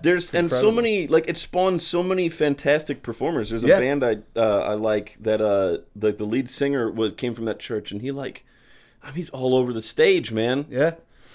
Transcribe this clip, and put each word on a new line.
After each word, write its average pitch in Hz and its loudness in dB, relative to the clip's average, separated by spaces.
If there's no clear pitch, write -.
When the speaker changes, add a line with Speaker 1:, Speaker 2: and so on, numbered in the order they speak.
Speaker 1:
There's, 175 2
Speaker 2:
It's - -8
Speaker 1:
and 175 0
so 127 2
Speaker 2:
incredible. 214 4
Speaker 1:
many, 214 0
like, 160 4
it 165 -4
spawned 180 0
so 175 -2
many 185 0
fantastic 147 0
performers. 123 -4
There's 113 -4
a 131 2
Speaker 2:
Yeah. 190 6
Speaker 1:
band 135 0
I, 113 2
uh, 107 4
I 107 -2
like 107 -2
that, 107 2
uh, 98 2
like, 104 0
the 107 -4
lead 120 -2
singer 139 -2
was, 110 -2
came 120 -4
from 113 -8
that 107 -4
church, 107 -6
and 101 -8
he, 131 -6
like, 139 -10
I - -20
mean, 139 -14
he's 165 -8
all 127 0
over 123 2
the 113 -4
stage, 156 2
man. 123 0
Speaker 2:
Yeah. 151 0